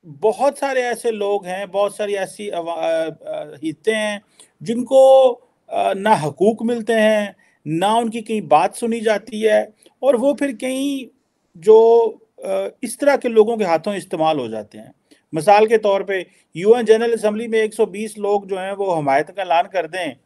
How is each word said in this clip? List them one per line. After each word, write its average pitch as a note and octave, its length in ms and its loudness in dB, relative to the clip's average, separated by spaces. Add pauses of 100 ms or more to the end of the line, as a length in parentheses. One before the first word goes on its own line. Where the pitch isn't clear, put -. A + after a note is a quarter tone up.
बहुत G#3+ 540 -2
सारे C4+ 220 -2
ऐसे A#3+ 300 -4
लोग G3+ 340 -4
हैं, F#3 260 -8
बहुत G3 260 -2
सारी G3+ 160 -4
ऐसी G3 360 -8
अवा-, E3+ 280 -8
अ, E3 320 -2 (180)
अ, D3+ 360 -12
हितें D#3+ 320 -4
हैं G#3 260 -6 (420)
जिनको, C4 680 4 (400)
अ, G3 280 0
ना G3+ 180 4
हकूक F3+ 480 0
मिलते A#3 300 -2
हैं, G#3+ 420 2 (320)
ना F3 280 0
उनकी A#3 260 -2
कहीं G#3+ 260 -6
बात D#3+ 280 2
सुनी A#3 240 -4
जाती G#3+ 420 -4
है G#3+ 320 0 (300)
और C4+ 120 2
वो C#4 180 0
फिर C#4 180 -4
कहीं C4 560 -6 (500)
जो, A3 420 6 (460)
अ, G3 220 -4 (160)
इस A#3+ 160 -10
तरह C#4+ 180 2
के B3+ 120 -4
लोगों A3 280 4
के G#3+ 60 -2
हाथों E3+ 320 -2
इस्तेमाल D#3+ 440 -2
हो A#2+ 80 -6
जाते A2 300 -12
हैं। A2 160 -20 (420)
मिसाल G3+ 320 4
के A3+ 100 2
तौर G3 260 0
पे F#3 220 -6 (300)
यूएन G#3+ 300 2
जनरल A3+ 280 2
असेंबली G#3+ 340 -4
में A3 120 -2
एक A3 140 -2
सौ A3 120 0
बीस G#3 320 -12
लोग G3+ 280 -2
जो F#3+ 120 -6
हैं F#3+ 160 -8
वो G3 180 -4
हमायत D3+ 380 0
का F#3+ 120 -10
ऐलान F3 220 2
कर F3+ 240 -4
दें D#3+ 280 -8 (100)